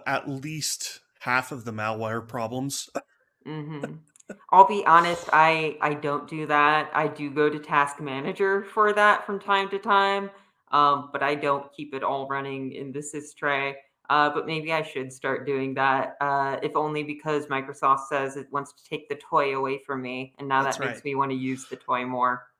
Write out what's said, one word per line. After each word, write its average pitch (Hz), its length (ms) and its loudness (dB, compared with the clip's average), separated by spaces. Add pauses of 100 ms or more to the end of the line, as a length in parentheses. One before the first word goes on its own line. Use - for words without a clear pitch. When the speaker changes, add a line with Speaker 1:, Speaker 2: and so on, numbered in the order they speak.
Speaker 1:
at 135 240 -2
least 143 720 -8 (220)
half 127 300 0
of 123 140 -10
the 113 80 -6
malware 110 540 -4
problems. 127 680 -6
<laughs> - 40 -6 (480)
Speaker 2:
Mm-hmm. 151 460 -10 (580)
I'll 190 160 12
be 208 180 -2
honest, 170 480 6
I, 160 480 4
I 151 140 0
don't 143 340 -4
do 156 160 -6
that. 147 480 4
I 156 140 2
do 147 240 -8
go 151 180 4
to 156 80 -2
Task 147 420 0
Manager 185 640 -2
for 208 280 2
that 208 320 4
from 196 140 -4
time 196 300 0
to 196 100 -4
time, 196 500 2 (420)
um, 143 400 4
but 135 120 -4
I 143 100 2
don't 143 400 -2
keep 147 220 -10
it 135 80 -6
all 135 240 -2
running 135 460 -6
in 135 180 -10
the 139 80 -8
sys 147 360 -12
tray. 139 400 -2 (360)
Uh, 147 180 6
but 151 160 -2
maybe 156 260 -4
I 156 120 0
should 131 280 -8
start 131 360 -4
doing 135 260 -2
that, 135 480 0
uh, 139 400 0
if 151 140 -4
only 151 260 0
because 147 460 -4
Microsoft 135 600 0
says 135 280 -2
it 135 140 -10
wants 139 220 -6
to - 140 -20
take 151 220 -8
the 143 60 -6
toy 143 420 0
away 135 220 -2
from 131 240 -6
me, 127 340 -8
and 139 100 -10
now 135 140 4
Speaker 1:
That's 131 160 0
Speaker 2:
that 131 80 -4
makes 120 140 -6
Speaker 1:
right. - 60 -14
Speaker 2:
me 139 100 -4
wanna 135 180 0
use 131 320 -4
the 127 120 -12
toy 127 280 -4
more. 123 380 -2 (160)